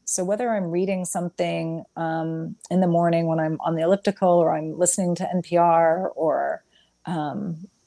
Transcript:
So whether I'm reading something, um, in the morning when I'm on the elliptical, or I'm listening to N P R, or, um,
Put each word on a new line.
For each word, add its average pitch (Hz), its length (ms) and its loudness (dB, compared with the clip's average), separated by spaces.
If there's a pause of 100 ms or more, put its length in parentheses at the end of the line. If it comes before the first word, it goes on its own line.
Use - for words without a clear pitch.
So - 180 -4
whether 214 280 -2
I'm 196 180 -2
reading 185 360 -2
something, 170 800 -4 (120)
um, 160 600 -4 (140)
in 180 120 2
the 180 60 4
morning 170 380 2
when 160 140 0
I'm 160 220 0
on 160 120 -2
the 160 80 -2
elliptical, 196 480 2
or 165 260 4
I'm 156 220 -6
listening 175 380 0
to 180 120 -4
N 180 140 -2
P 175 160 0
R, 170 520 4
or, 139 540 -2 (440)
um, 156 600 -6 (200)